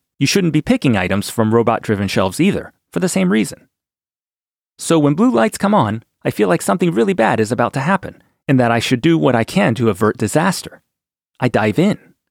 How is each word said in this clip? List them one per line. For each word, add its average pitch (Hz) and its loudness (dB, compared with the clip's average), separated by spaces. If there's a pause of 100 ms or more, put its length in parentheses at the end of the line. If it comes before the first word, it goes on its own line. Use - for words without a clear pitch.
(200)
you 139 0
shouldn't 175 0
be 147 0
picking 165 0
items 95 -2
from 110 0
robot-driven 110 0
shelves 92 -2
either, 156 0 (200)
for - -2
the 185 0
same 185 -2
reason. - -4 (1120)
So 165 0
when 147 2
blue 226 2
lights 226 0
come 202 0
on, 110 0 (180)
I 147 -4
feel 202 -2
like 175 0
something 185 0
really 196 0
bad 180 0
is 107 -2
about 117 -2
to 139 -4
happen, 180 -4 (240)
and 131 4
that 117 2
I 117 2
should 120 -2
do 165 2
what 147 2
I 113 2
can 180 0
to 117 0
avert 104 0
disaster. 156 -2 (600)
I 127 0
dive 107 0
in. 190 2 (320)